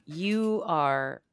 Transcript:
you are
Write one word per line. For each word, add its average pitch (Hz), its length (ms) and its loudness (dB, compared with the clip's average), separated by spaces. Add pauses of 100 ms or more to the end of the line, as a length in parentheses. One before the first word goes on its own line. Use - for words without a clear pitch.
you 208 600 0
are 135 560 0 (100)